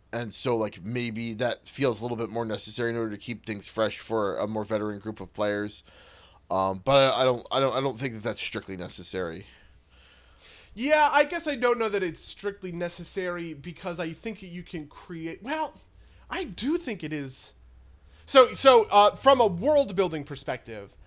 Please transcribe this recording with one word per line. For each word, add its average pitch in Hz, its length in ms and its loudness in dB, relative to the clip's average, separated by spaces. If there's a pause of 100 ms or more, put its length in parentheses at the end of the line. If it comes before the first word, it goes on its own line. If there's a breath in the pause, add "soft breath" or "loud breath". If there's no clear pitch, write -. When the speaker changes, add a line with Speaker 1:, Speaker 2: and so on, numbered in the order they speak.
(120)
Speaker 1:
and 113 200 -6
so, 123 240 -2
like, 104 280 -4
maybe 117 500 -4
that 117 320 -4
feels 120 340 0
a 113 40 -6
little 120 120 -4
bit 113 140 -4
more 117 140 -4
necessary 110 460 -2
in 117 60 -4
order 117 140 -2
to 101 80 -8
keep 113 260 -10
things 104 220 -8
fresh 107 320 -2
for 104 380 -2
a 104 100 -2
more 107 160 -4
veteran 104 380 -4
group 107 200 -10
of 92 140 -16
players. 104 480 -2 (640 loud breath)
Um, 95 360 0
but 135 280 6
I, 117 100 2
I - 20 4
don't, 123 260 2
I 123 80 0
don't, 131 160 2
I 131 60 0
don't 135 180 -4
think 123 160 -6
that 107 80 -10
that's 110 180 -4
strictly 98 360 -8
necessary. 90 720 -8 (1300 loud breath)
Speaker 2:
Yeah, 294 320 4
I 294 140 6
guess 320 220 -4
I 285 100 -2
don't 240 220 2
know 226 100 0
that 196 140 -2
it's 165 180 -6
strictly 196 500 -10
necessary 175 840 -6
because 170 440 -10
I 165 140 -6
think 208 300 -10
you 175 200 -12
can 160 260 -10
create, 165 540 -12
well, 311 300 -6 (560 soft breath)
I 359 160 -6
do 254 320 -2
think 226 260 -6
it 156 120 -6
is. 139 400 -10 (720 soft breath)
So, 254 220 8
so, 226 420 8
uh, 208 220 8
from 269 280 6
a 226 60 8
world 214 500 2
building 165 260 -2
perspective, 120 720 -10 (120)